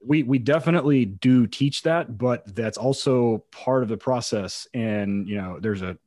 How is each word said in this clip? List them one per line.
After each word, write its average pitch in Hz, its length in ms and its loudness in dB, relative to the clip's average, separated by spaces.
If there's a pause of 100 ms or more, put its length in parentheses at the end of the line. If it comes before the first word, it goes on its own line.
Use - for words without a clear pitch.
we, 147 180 2
we 131 160 2
definitely 139 680 2
do 117 440 4
teach - 340 -2
that, 160 340 -2
but 117 380 -2
that's 110 240 -4
also 123 720 0
part 131 320 0
of 110 60 -2
the 110 80 -4
process. 113 760 -4
And, 101 560 -2
you 104 80 -4
know, 90 220 -8
there's 98 240 -4
a 90 240 -8